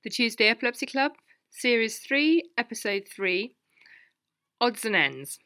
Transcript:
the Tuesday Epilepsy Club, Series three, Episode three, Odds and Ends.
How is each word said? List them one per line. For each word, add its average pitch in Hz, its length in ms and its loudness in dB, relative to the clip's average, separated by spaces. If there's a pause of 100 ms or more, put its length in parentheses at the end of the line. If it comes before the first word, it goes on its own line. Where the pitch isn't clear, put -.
the 214 60 -8
Tuesday 226 360 2
Epilepsy 240 400 0
Club, 269 260 0 (380)
Series 226 480 0
three, 311 580 2
Episode 220 500 -4
three, 196 500 -2 (1000)
Odds 240 280 0
and 208 100 0
Ends. 139 500 0